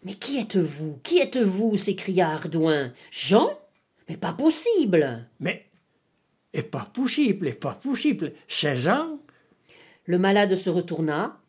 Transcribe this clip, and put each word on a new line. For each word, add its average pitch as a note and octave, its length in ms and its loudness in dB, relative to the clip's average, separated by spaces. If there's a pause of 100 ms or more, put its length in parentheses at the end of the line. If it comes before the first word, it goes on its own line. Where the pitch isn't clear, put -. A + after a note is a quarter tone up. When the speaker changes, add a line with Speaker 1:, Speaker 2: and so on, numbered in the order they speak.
Speaker 1:
« - 0 -
Mais F#3+ 100 -8
qui C#4 240 -6
êtes-vous ? D#3 640 -2
Qui F4 160 2
êtes-vous ? » A3 600 2
s'écria F#3+ 520 0
Ardouin. « D#3 640 0 (180)
Jean ? A3+ 400 2 (580)
Mais D#3+ 80 -10
pas F3 160 -6
possible ! »« G3+ 920 2 (140)
Speaker 2:
Mais, D#3+ 260 -6 (880)
et C3 80 -4
pas - 300 -8
possible, A#3+ 560 0
et A#2+ 40 -4
pas B2+ 220 -6
possible, B3+ 580 -2 (160)
c'est D3 280 0
Jean ! » C#4 420 0 (880)
Speaker 1:
Le F3+ 120 0
malade G3 380 4
se F#3 140 -4
retourna E3 680 -2 (100)